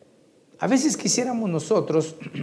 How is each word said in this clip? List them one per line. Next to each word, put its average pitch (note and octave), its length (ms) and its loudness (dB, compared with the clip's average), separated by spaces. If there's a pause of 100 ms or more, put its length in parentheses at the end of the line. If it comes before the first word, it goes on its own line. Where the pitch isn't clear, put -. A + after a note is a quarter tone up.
(600)
A E3 60 -2
veces C4 300 2
quisiéramos A#3 540 -2
nosotros, D#3+ 640 0 (260)